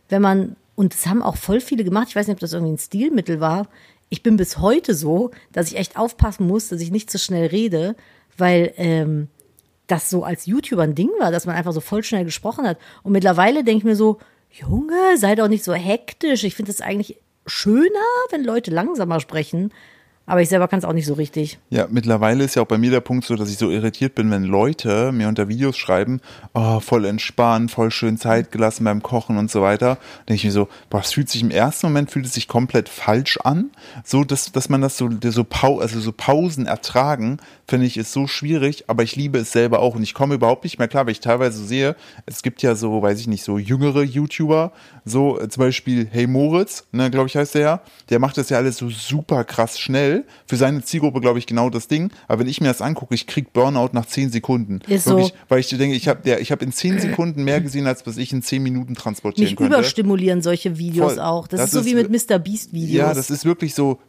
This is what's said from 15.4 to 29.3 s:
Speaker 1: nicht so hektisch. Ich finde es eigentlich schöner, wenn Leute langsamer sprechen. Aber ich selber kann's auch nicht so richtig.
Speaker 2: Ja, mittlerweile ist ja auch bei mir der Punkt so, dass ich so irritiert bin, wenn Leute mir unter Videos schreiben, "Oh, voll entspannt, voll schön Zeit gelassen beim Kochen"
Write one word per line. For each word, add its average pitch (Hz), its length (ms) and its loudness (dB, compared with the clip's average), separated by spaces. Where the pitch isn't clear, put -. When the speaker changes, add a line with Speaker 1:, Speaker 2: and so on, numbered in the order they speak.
Speaker 1:
nicht 214 160 2
so - 120 -2
hektisch. 214 680 -2
Ich 190 120 -2
finde 208 160 -8
es - 100 -8
eigentlich 202 360 -6
schöner, 233 400 2
wenn 302 120 -2
Leute 233 280 -2
langsamer 175 480 -2
sprechen. 156 520 -4
Aber 180 140 4
ich 165 80 2
selber 180 180 2
kann's 180 180 -2
auch 165 80 -2
nicht 160 120 0
so 147 80 -2
richtig. 151 460 -4
Speaker 2:
Ja, 117 180 0
mittlerweile 113 560 2
ist 135 120 -2
ja 120 80 4
auch - 40 -4
bei 110 120 2
mir 120 100 4
der 127 100 4
Punkt 127 260 -4
so, 117 100 -2
dass 104 120 -2
ich 101 120 -6
so 107 100 2
irritiert 110 460 -2
bin, 110 160 2
wenn 98 120 0
Leute 110 680 2
mir 113 160 0
unter 104 220 0
Videos 127 280 -2
schreiben, 107 420 0
"Oh, 113 240 2
voll 107 260 2
entspannt, 113 640 2
voll 113 220 0
schön 110 260 -2
Zeit 113 340 2
gelassen 110 340 0
beim 104 180 0
Kochen" 113 340 -2